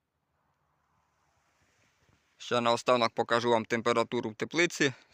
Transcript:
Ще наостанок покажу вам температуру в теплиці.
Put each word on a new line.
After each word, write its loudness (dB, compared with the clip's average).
Ще 0
наостанок 2
покажу 0
вам 2
температуру -2
в -18
теплиці. -2